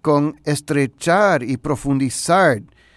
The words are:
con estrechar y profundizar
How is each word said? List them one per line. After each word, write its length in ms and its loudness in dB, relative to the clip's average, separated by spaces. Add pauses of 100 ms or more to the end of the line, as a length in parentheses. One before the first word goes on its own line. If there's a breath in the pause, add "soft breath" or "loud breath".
con 400 0
estrechar 960 0
y 160 -4
profundizar 1040 0 (360 soft breath)